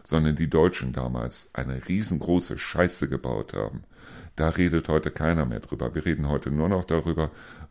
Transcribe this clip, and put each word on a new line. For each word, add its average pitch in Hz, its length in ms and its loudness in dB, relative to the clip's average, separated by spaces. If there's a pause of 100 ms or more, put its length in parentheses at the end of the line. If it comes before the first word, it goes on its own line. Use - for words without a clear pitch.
sondern 78 300 2
die 78 140 0
Deutschen 80 440 4
damals, 62 580 -4
eine 65 380 -6
riesengroße 90 680 0
Scheiße - 520 0
gebaut 64 440 -4
haben. 55 300 -4 (540)
Da 80 100 4
redet 82 400 2
heute 78 240 2
keiner 80 340 2
mehr 57 140 -4
drüber. - 340 -6
Wir 78 120 -2
reden 76 240 0
heute 71 220 0
nur 78 180 2
noch 92 160 2
darüber, 80 440 0 (420)